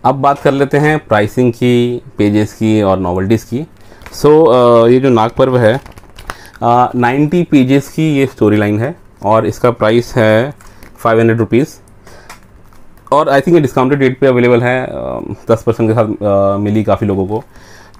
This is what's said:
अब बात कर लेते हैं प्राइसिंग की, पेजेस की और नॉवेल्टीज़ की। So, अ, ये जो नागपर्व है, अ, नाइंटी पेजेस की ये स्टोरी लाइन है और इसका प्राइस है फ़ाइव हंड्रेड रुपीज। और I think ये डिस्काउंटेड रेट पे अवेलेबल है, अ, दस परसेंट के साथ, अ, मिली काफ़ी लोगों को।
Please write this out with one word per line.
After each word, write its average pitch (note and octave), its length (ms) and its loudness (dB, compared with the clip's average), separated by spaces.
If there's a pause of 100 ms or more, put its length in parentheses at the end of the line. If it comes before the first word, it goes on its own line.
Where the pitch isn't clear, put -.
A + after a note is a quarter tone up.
अब C#3+ 100 0
बात C#3 240 -2
कर C#3 120 0
लेते C#3 260 0
हैं D3+ 220 0
प्राइसिंग A2+ 540 0
की, A#2+ 480 0 (160)
पेजेस G#2 360 0
की A2 280 0
और F#2+ 180 0
नॉवेल्टीज़ F#2 460 -2
की। C3+ 220 -8 (540)
So, D#3 260 4
अ, A#2+ 400 4
ये B2+ 120 4
जो C3+ 100 0
नागपर्व B2+ 480 0
है, A#2+ 240 2 (840)
अ, B2 320 0
नाइंटी D3 480 0
पेजेस C3+ 460 2
की D#3 280 -2
ये C3+ 80 2
स्टोरी G#2+ 320 0
लाइन G#2 220 -2
है C#3+ 160 -6 (280)
और A2 220 0
इसका A#2+ 260 -2
प्राइस A#2 440 -2
है A2+ 380 0 (440)
फ़ाइव A2+ 220 0
हंड्रेड A2+ 180 2
रुपीज। A2+ 300 0 (1400)
और D3 140 2
I C#3 100 0
think D3+ 180 2
ये D3+ 60 4
डिस्काउंटेड C#3 400 0
रेट B2+ 200 0
पे C#3 80 2
अवेलेबल B2 340 2
है, B2+ 240 -2
अ, - 40 -10 (600)
दस A2+ 120 0
परसेंट A2+ 260 -2
के A2 40 0
साथ, A2 140 0 (480)
अ, - 20 -6
मिली G#2 260 -2
काफ़ी G2+ 240 -2
लोगों F#2+ 200 -2
को। G#2+ 160 -6 (560)